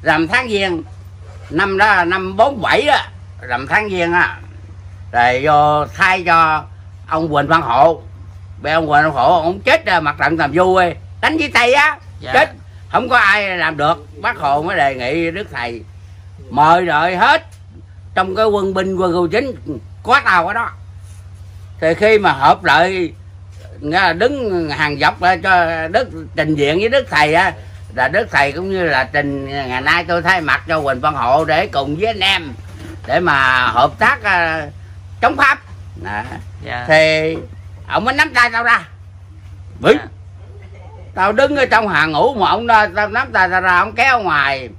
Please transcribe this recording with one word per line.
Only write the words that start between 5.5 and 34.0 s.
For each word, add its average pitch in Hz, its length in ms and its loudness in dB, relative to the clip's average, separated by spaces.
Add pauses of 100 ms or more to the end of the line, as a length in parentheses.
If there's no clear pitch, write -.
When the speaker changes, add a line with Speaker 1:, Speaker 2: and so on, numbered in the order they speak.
Speaker 1:
thay 185 380 0
cho 160 400 2 (440)
ông 160 260 -2
Quỳnh 143 140 0
Văn 165 140 2
Hộ. 139 400 2 (600)
Bây 147 120 -2
ông 160 140 0
Quỳnh 147 160 4
Văn 156 80 2
Hộ, 143 300 2
ông 180 200 -2
chết 233 240 2
ra 185 140 2
mặt 143 200 -2
trận 151 180 0
Tàm 143 160 -2
Du 185 220 4
ấy, 175 200 2 (260)
đánh 294 160 0
với 294 160 -4
Tây 240 200 4
á, 294 240 2 (220)
Speaker 2:
Dạ. 127 140 -12
Speaker 1:
chết, 294 160 4 (420)
không 208 180 0
có 247 80 4
ai 202 400 2
làm 160 200 -2
được. 151 300 0 (140)
Bác 226 160 -4
Hồ 147 240 0
mới 180 160 -2
đề 139 180 2
nghị 156 360 -4
Đức 196 200 -10
Thầy 120 320 -8 (680)
mời 165 360 4
đợi 170 300 0
hết 269 280 2 (720)
trong 190 200 -2
cái 220 100 2
quân 196 280 0
binh 190 220 -2
quân 180 180 0
khu 180 140 0
chín 233 280 -4 (480)
có 254 220 2
tao 220 220 2
ở 202 60 -6
đó. 226 180 -6 (1080)
Thì 165 140 0
khi 214 260 4
mà 180 120 2
họp 143 320 4
lại, 170 500 2 (680)
nghĩa 156 200 -2
là 180 140 2
đứng 196 560 -2
hàng 147 300 -2
dọc 151 220 0
lại 180 220 2
cho 165 440 2
Đức 214 220 -2 (260)
trình 156 200 0
diện 143 240 2
với 220 100 0
Đức 262 200 0
Thầy 151 240 2
á, 175 200 2 (420)
là 127 120 0
Đức 196 240 -2
Thầy 143 200 2
cũng 180 180 -8
như 190 140 -2
là 135 200 0
trình, 139 440 -4
ngày 131 340 -6
nay 165 260 0
tôi 175 140 0
thay 175 200 2
mặt 143 260 -2
cho 160 140 0
Quỳnh 135 180 -2
Văn 151 160 0
Hộ 135 300 2
để 160 220 0
cùng 143 280 -4
với 185 100 -2
anh 220 140 -4
em 185 340 -2 (540)
để 139 120 0
mà 135 480 2
hợp 117 320 2
tác, 254 240 0